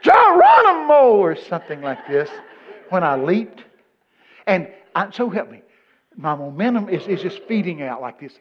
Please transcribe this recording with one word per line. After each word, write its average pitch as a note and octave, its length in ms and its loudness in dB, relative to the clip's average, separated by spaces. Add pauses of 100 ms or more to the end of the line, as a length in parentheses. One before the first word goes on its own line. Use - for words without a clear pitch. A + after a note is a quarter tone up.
Geronimo! F4 1160 6
or F3+ 180 0
something D#3 460 -12
like C#3 260 -10
this, C#3+ 220 -2 (600)
when F#3 140 -2
I D3 120 0
leaped. F3 480 -4 (840)
And F3+ 200 -2 (280)
I, G3 160 -4
so A#3+ 180 -6
help F#3+ 220 -8
me, A#2+ 100 -20 (540)
my D3+ 200 -6
momentum F#3+ 540 -6
is, F3+ 180 -6
is G3 140 -4
just - 260 -10
feeding F3+ 340 -6
out B2+ 200 -10
like B2 180 -14
this. C#3+ 220 -20